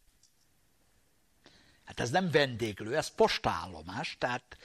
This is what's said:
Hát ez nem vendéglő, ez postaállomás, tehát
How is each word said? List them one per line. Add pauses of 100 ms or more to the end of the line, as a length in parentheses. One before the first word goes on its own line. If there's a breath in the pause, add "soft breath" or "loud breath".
(1900 soft breath)
Hát
ez
nem
vendéglő,
ez
postaállomás,
tehát